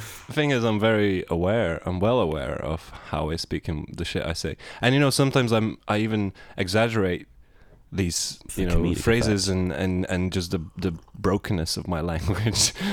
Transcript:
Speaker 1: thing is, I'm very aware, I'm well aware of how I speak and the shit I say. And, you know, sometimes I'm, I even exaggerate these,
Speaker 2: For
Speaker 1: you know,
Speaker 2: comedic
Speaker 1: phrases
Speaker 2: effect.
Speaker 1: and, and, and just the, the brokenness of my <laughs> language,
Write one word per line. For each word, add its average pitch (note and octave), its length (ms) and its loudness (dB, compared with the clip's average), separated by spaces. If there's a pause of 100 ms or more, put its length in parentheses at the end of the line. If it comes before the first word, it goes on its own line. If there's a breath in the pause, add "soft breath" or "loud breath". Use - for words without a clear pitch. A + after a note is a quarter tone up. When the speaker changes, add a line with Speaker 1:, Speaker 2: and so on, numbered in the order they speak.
(340 loud breath)
Speaker 1:
thing D3 180 2
is, A#2+ 120 2
I'm G#2+ 160 2
very G#2 500 4
aware, F2 560 2
I'm F#2 140 -2
well A#2 200 4
aware D2+ 360 -2
of - 340 -6 (220)
how D#2 180 -2
I E2 60 -2
speak - 320 -6
and D2+ 280 -4
the E2+ 100 -6
shit D2 200 -4
I E2 80 -4
say. - 240 -6 (240 loud breath)
And, B2+ 140 4
you C#3 40 6
know, C#3 120 4
sometimes C3 420 2
I'm, A2 240 2 (100)
I G#2+ 120 2
even G#2+ 340 0 (240 loud breath)
exaggerate G2+ 680 0 (680 soft breath)
these, - 440 -2 (100)
Speaker 2:
For - 120 -4
Speaker 1:
you F#2 60 2
know, F2 100 4
Speaker 2:
comedic E2+ 200 2
Speaker 1:
phrases A2 500 2
Speaker 2:
effect. F#2+ 80 0
Speaker 1:
and, F2+ 160 0
and, F2+ 380 0
and F#2 240 0
just F2+ 160 -2
the, F#2+ 100 -2 (180)
the F2 160 -2 (200)
brokenness G2 640 -2
of E2+ 100 -6
my F2 140 -2
<laughs> E2+ 100 -2
language, G2+ 600 0 (200 loud breath)